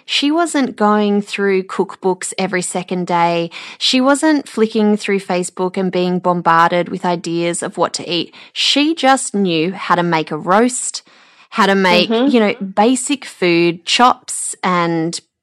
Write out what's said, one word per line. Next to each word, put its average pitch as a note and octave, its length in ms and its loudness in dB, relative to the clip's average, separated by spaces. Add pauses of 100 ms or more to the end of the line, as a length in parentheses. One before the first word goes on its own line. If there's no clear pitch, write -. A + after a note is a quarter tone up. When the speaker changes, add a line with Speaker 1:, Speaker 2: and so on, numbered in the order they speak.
Speaker 1:
she - 260 -2
wasn't D#4 460 0
going G#3 440 2
through G3 420 -2
cookbooks F#3 720 -4
every F#3+ 240 -2
second F3+ 440 -6
day. E3+ 460 0 (260)
She - 220 0
wasn't C#4 480 2
flicking G#3+ 480 2
through G3+ 240 -2
Facebook F3+ 560 -4
and F#3+ 160 -2
being F3+ 280 0
bombarded F3 680 2
with - 160 -8
ideas E3+ 580 -2
of - 160 -8
what - 180 -2
to - 140 -10
eat. E3+ 240 -6 (200)
She D4 420 0
just C4 400 0
knew F3+ 380 0
how F3+ 220 -2
to F3 80 2
make E3 280 -2
a D#3+ 60 -6
roast, G#3 680 0 (460)
how G#3+ 160 0
to G3 100 4
make, F3+ 340 4
Speaker 2:
Mm-hmm. A#3+ 240 2
Speaker 1:
you A#3+ 60 6
know, G#3 160 2
basic A3+ 680 0
food, E3+ 600 0
chops - 800 0
and, E3+ 560 -2 (240)